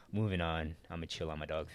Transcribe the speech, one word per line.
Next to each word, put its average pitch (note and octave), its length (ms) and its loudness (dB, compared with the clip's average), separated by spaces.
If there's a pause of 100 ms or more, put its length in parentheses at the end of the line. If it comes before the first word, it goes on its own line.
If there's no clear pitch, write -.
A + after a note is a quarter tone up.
(120)
moving G2 300 4
on. D#2+ 340 2 (160)
I'ma E2 160 -4
chill D#2+ 240 -2
on D2+ 80 -4
my D2+ 80 -4
dog D#2 280 -2